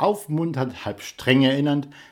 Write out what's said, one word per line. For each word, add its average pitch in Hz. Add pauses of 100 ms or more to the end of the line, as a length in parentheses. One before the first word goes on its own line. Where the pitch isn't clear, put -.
aufmunternd, 160
halb -
streng 131
erinnernd 143 (240)